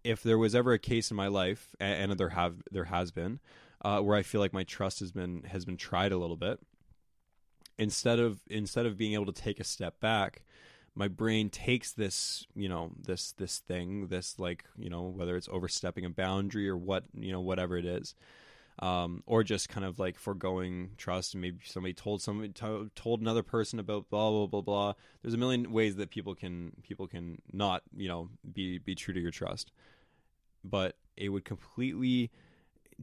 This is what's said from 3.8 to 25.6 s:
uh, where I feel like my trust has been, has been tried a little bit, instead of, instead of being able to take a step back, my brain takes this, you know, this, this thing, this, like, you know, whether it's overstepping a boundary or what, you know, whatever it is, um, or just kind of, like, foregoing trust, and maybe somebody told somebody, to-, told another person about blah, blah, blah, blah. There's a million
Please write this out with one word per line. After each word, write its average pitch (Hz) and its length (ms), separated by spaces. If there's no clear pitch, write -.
uh, 101 180
where 104 160
I 101 60
feel 107 180
like 98 120
my 95 120
trust - 360
has 90 120
been, 90 320
has 90 200
been 87 120
tried 95 360
a 92 60
little 85 180
bit, 87 240
instead 117 400
of, 117 300
instead 107 380
of 101 120
being 107 160
able 104 120
to 95 160
take 104 180
a - 40
step - 360
back, 110 420
my 101 140
brain 110 420
takes - 420
this, - 640
you 98 140
know, 85 220
this, - 320
this - 280
thing, 92 480
this, 90 300
like, 90 260
you 98 140
know, 87 140
whether 90 320
it's 90 120
overstepping 90 560
a 87 60
boundary 98 580
or 95 80
what, 92 280
you 107 160
know, 92 100
whatever 92 360
it 87 100
is, 90 300
um, 87 440
or 113 200
just 101 240
kind 98 180
of, 90 140
like, 92 180
foregoing 92 760
trust, 90 360
and 92 100
maybe 90 220
somebody 92 300
told 104 260
somebody, 104 280
to-, 107 480
told 113 240
another 113 240
person 113 340
about 104 320
blah, 107 200
blah, 107 160
blah, 101 160
blah. 101 300
There's 117 100
a 117 60
million 123 320